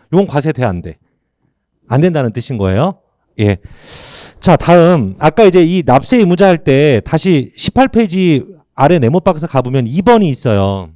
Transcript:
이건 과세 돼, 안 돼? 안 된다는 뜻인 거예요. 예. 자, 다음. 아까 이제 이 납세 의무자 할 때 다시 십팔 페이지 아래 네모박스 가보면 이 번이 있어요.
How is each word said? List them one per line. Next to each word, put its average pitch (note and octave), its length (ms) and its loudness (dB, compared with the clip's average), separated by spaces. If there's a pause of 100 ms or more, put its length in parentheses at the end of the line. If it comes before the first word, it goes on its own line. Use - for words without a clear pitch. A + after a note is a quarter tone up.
(120)
이건 F#3 160 0
과세 D3 240 -4
돼, B2+ 120 -6
안 F#2 180 -4
돼? D#2 160 -16 (880)
안 B2+ 140 -2
된다는 D#3 300 -2
뜻인 A#2+ 260 -10
거예요. G2+ 440 -2 (380)
예. G2+ 180 0 (840)
자, F3 160 2
다음. E3 640 2
아까 D#3+ 240 2
이제 F3+ 200 4
이 E3+ 220 0
납세 C3+ 320 0
의무자 F#3 300 2
할 F3 160 0
때 C#3 400 2
다시 D#3 520 -2
십팔 - 340 -2
페이지 F3+ 560 0 (300)
아래 D#3 240 2
네모박스 D#3 480 0
가보면 B2+ 400 -4
이 D3+ 140 -4
번이 G#3+ 280 2
있어요. G2 680 -4